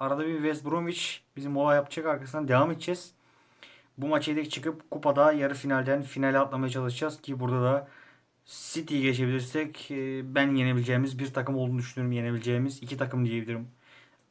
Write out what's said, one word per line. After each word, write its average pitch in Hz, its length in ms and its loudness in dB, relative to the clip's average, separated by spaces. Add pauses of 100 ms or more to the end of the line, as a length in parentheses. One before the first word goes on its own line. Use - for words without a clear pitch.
Arada 139 260 0
bir 165 80 -2
West 151 300 -2
Bromwich 170 560 -4 (160)
bizim 139 200 -4
olay 147 200 4
yapacak. 151 300 -2
Arkasından 139 420 -2
devam 135 220 6
edeceğiz. 175 440 -4 (840)
Bu 139 100 -2
maçı 151 220 2
yedek 147 200 -2
çıkıp 156 400 -6
kupada 147 420 6
yarı 139 220 0
finalden 135 480 0
finale 135 360 2
atlamaya 135 320 0
çalışacağız 131 520 -2
ki 131 180 -6
burada 127 220 2
da 139 260 2 (560)
City'yi 147 580 -4
geçebilirsek, 131 880 0
e, 135 440 -6
ben 139 200 4
yenebileceğimiz 127 640 2
bir 131 160 -4
takım 135 220 -2
olduğunu 127 220 0
düşünüyorum. 123 340 -4
Yenebileceğimiz 120 680 -2
iki 131 140 -8
takım 127 280 0
diyebilirim. 113 440 -2 (640)